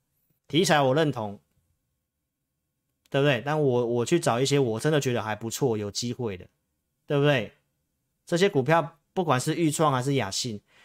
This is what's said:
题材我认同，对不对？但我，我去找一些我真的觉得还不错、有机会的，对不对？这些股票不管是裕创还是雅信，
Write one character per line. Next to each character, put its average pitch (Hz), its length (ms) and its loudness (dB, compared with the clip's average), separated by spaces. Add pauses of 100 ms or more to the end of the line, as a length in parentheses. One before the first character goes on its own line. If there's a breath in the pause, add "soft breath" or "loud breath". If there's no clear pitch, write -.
(460)
题 170 180 2
材 156 160 4
我 131 140 2
认 151 180 2
同， 104 260 -10 (1700)
对 139 100 0
不 139 60 4
对？ 123 180 2
但 156 160 -2
我， 123 260 2
我 120 200 0
去 170 120 2
找 120 220 0
一 135 60 0
些 139 120 2
我 110 220 0
真 151 100 0
的 156 80 2
觉 135 140 -2
得 113 100 -2
还 107 140 -6
不 113 140 -8
错、 110 260 -2
有 101 140 -6
机 120 240 -6
会 104 240 -6
的， 90 100 -20 (580)
对 143 120 0
不 139 60 4
对？ 131 280 0 (720)
这 - 100 -4
些 180 140 4
股 147 140 0
票 156 360 0 (140)
不 185 100 -2
管 143 160 2
是 156 160 -2
裕 160 160 0
创 147 220 2
还 127 100 0
是 139 120 -2
雅 107 160 -2
信， 107 320 -8 (220 soft breath)